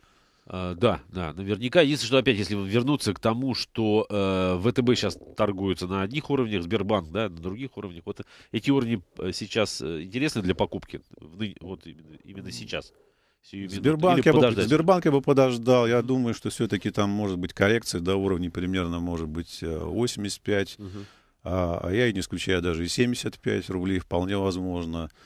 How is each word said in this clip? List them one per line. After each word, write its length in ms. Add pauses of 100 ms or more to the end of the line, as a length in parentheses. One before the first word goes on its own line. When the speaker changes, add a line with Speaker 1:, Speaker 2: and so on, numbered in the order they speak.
(480)
Speaker 1:
А, 280
да, 320
да, 240
наверняка. 480
Единственное, 280
что 100
опять, 180
если 180
вернуться 600
к 40
тому, 360
что, 540
э, 480
В 160
Т 100
Б 120
щас 240 (180)
торгуется 500
на 160
одних 280
уровнях, 320
Сбербанк, 480
да, 180
на 80
других 400
уровнях. 280
Вот 160 (320)
эти 180
уровни, 300 (180)
э, 140
сейчас, 480
э, 220
интересны 400
для 120
покупки? 460 (180)
В 220
ны-, 200
вот 260
именно, 380
именно 280
сейчас? 400 (500)
Сию 200
минуту? 140
Speaker 2:
Сбербанк 420
Speaker 1:
Или 80
Speaker 2:
я 60
бы, 60
Speaker 1:
подождать? 280
Speaker 2:
Сбербанк 380
я 60
бы 100
подождал. 680
Я 100
Speaker 1:
Мгм. 80
Speaker 2:
думаю, 280
что 160
всё-таки 400
там 200
может 280
быть 140
коррекция 480
до 160
уровня 340
примерно, 500
может 280
быть, 340
э, 160
восемьдесят 640
пять. 360
Speaker 1:
Мгм. 280 (360)
Speaker 2:
А, 400
а 100
я 140
и 60
не 80
исключаю 420
даже 220
и 40
семьдесят 520
пять 280
рублей, 300
вполне 380
возможно. 760 (160)